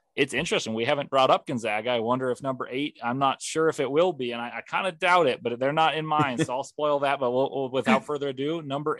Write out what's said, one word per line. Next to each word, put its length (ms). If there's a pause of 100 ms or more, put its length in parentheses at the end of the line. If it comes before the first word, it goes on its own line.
(160)
it's 160
interesting. 420
We 100
haven't 260
brought 200
up 140
Gonzaga. 460
I 80
wonder 320
if 100
number 300
eight, 320
I'm 160
not 240
sure 260
if 120
it 100
will 220
be, 180
and 100
I, 180
I 40
kinda 300
doubt 340
it, 160
but 160
they're 140
not 240
in 100
mine, 320
so 140
I'll 100
spoil 380
that. 180
But 140
we'll, 200
we'll, 180
without 360
<laughs> 0
further 220
ado, 340
number 380